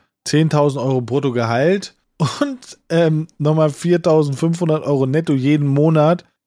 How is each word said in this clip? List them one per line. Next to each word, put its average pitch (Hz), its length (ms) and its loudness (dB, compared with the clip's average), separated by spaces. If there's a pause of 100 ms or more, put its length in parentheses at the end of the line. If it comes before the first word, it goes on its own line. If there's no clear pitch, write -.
(260)
zehntausend 147 540 0
Euro 131 220 -2
Bruttogehalt 127 920 -2 (220)
und, 262 600 -6 (120)
ähm, 160 360 0 (140)
nochmal 156 320 2
viertausendfünfhundert 160 1120 0
Euro 135 240 0
netto 156 260 -2
jeden 143 340 0
Monat, 151 560 2 (240)